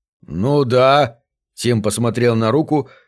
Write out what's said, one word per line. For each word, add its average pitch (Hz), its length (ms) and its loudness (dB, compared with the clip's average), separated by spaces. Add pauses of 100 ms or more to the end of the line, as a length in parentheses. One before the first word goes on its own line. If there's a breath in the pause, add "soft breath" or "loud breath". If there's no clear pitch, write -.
(220)
«Ну 135 440 -2
да», 127 560 2 (320)
Тим 117 280 -2
посмотрел 117 540 -2
на 113 160 -2
руку, 151 380 -2 (180 soft breath)